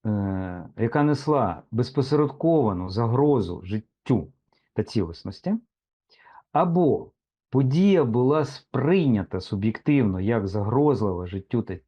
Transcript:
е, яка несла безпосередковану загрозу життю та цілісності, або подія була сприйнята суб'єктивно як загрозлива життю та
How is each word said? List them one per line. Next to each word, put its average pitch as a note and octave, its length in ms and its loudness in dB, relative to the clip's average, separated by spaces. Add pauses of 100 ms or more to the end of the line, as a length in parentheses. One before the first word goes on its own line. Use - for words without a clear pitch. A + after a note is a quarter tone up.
е, F#2+ 680 -4
яка A#2 260 0
несла C#3+ 680 0
безпосередковану C3+ 1160 0
загрозу A#2 760 0
життю G#2 640 -4 (460)
та G#2+ 80 -2
цілісності, G2 720 -4 (960)
або E3 580 2 (400)
подія D3+ 540 4
була B2+ 400 2
сприйнята C#3 960 0
суб'єктивно G#2+ 800 0
як G2+ 280 0
загрозлива G#2 760 0
життю G2 360 -4
та F#2 140 -8 (120)